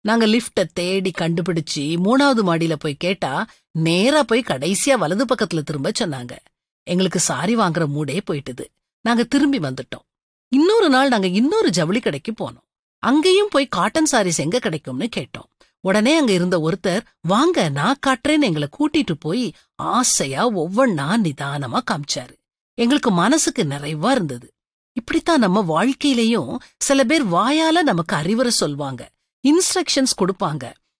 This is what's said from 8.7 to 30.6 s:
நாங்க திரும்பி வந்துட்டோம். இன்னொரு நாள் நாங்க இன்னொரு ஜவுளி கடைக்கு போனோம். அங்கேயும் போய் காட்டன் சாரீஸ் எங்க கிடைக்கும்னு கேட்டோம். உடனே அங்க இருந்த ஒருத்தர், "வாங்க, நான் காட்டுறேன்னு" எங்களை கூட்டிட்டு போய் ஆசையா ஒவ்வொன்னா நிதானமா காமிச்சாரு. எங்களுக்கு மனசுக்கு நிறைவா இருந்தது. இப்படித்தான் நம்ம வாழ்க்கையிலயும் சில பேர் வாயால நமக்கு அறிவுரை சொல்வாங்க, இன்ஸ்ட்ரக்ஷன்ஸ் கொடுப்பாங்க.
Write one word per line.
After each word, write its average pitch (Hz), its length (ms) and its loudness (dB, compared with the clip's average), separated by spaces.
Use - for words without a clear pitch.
நாங்க 233 240 0
திரும்பி 277 340 2
வந்துட்டோம். 131 480 -8
இன்னொரு 359 400 4
நாள் 262 200 4
நாங்க 208 180 2
இன்னொரு 277 440 2
ஜவுளி 175 300 0
கடைக்கு 170 320 -4
போனோம். 135 360 -12
அங்கேயும் 370 520 4
போய் 277 180 2
காட்டன் 220 440 0
சாரீஸ் 190 240 2
எங்க 165 220 -2
கிடைக்கும்னு 165 580 -6
கேட்டோம். - 320 -10
உடனே 214 340 2
அங்க 254 160 2
இருந்த 180 260 2
ஒருத்தர், 180 420 -2
"வாங்க, 240 480 2
நான் 151 380 -2
காட்டுறேன்னு" 285 340 2
எங்களை 151 280 0
கூட்டிட்டு 294 400 0
போய் 208 340 -4
ஆசையா 170 760 -2
ஒவ்வொன்னா 190 680 0
நிதானமா 143 640 -4
காமிச்சாரு. - 460 -8
எங்களுக்கு 240 360 2
மனசுக்கு 226 520 2
நிறைவா 147 480 -4
இருந்தது. 139 420 -4
இப்படித்தான் 320 460 -2
நம்ம 180 460 2
வாழ்க்கையிலயும் 233 720 0
சில 277 260 2
பேர் 294 220 2
வாயால 302 560 2
நமக்கு 175 340 0
அறிவுரை 220 440 0
சொல்வாங்க, 143 460 -6
இன்ஸ்ட்ரக்ஷன்ஸ் 302 760 2
கொடுப்பாங்க. 160 500 -4